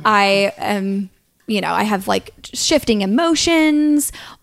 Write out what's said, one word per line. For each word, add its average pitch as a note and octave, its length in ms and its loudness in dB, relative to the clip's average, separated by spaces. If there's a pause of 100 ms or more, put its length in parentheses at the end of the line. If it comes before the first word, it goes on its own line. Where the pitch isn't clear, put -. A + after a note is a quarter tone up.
I G3 540 2
am, G3 520 -4 (360)
you G#3+ 140 -2
know, E3 120 -2
I G3 120 0
have, G#3 240 -2
like, G3 240 -4 (200)
shifting B3 500 0
emotions, D4+ 1080 2 (320)